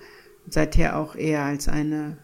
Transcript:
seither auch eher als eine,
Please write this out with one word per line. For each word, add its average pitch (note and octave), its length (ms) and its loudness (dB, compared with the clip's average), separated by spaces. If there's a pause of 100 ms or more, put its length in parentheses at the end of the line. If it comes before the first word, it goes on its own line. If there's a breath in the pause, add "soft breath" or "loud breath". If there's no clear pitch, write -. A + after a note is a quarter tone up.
(480 loud breath)
seither - 500 4
auch D#3 180 -6
eher D3+ 280 -2
als C#3+ 240 -4
eine, D3+ 560 -2